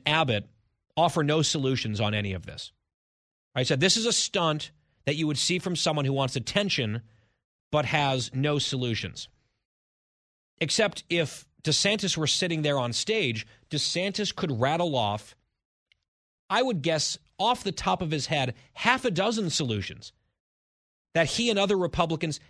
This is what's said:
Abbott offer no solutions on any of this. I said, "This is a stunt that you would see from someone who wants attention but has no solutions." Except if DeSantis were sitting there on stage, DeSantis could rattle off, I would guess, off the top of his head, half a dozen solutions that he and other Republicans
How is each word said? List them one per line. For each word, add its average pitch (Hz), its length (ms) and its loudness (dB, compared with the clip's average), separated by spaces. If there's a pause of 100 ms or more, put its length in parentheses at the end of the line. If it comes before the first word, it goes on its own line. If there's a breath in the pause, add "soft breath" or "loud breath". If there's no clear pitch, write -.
Abbott 143 420 2 (480)
offer 165 240 2
no 151 220 2
solutions 131 580 0
on 107 140 0
any 101 160 -2
of 87 160 -8
this. - 240 -14 (840)
I 127 100 0
said, 135 180 2
"This 190 160 4
is 220 80 -2
a 233 80 2
stunt 160 580 0 (340)
that 147 120 0
you 160 100 0
would 143 100 0
see 175 220 0
from 180 160 -2
someone 151 300 0
who 135 80 0
wants 135 240 0
attention 123 640 -2 (720 soft breath)
but 151 100 4
has 135 500 0
no 147 240 2
solutions." 123 720 -4 (1300)
Except 190 480 0
if 170 360 -2 (160)
DeSantis 196 560 0
were 156 80 0
sitting 170 360 0
there 143 180 0
on 120 140 -2
stage, 143 520 -2 (240 soft breath)
DeSantis 185 640 -4
could 131 280 -4
rattle 160 340 2
off, 107 400 -2 (1120)
I 214 120 4
would 233 200 0
guess, 156 380 -2 (180)
off 233 280 0
the 196 80 -2
top 185 280 -2
of 160 100 -4
his 151 160 -2
head, 135 280 0 (180 soft breath)
half 254 300 2
a 240 80 0
dozen 196 380 0
solutions 107 640 -4 (1000)
that 160 140 4
he 240 220 0
and 202 100 2
other 196 180 4
Republicans 165 600 0 (100 soft breath)